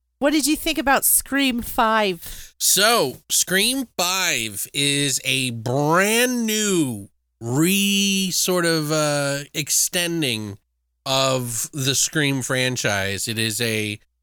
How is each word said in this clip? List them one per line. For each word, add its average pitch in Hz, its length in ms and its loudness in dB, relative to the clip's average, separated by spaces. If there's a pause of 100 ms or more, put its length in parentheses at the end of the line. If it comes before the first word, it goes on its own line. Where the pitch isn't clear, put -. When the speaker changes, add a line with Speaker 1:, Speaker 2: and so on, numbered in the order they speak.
(200)
Speaker 1:
what 277 120 2
did 294 160 2
you 302 80 2
think 311 220 -4
about 269 280 2
Scream 262 560 0
Five? 220 960 -2
Speaker 2:
So, 196 580 2 (120)
Scream 233 580 0 (100)
Five 170 760 -2
is 143 520 0
a 131 260 0
brand 180 960 2
new 175 600 0 (320)
re-, 190 880 2
sort 180 340 0
of, 156 260 0
uh, 147 480 0 (140)
extending 143 1040 -2 (480)
of 131 680 0
the 135 220 -2
Scream 139 460 0
franchise. 120 840 -2
It 113 100 -4
is 110 240 -2
a, 107 380 -2 (240)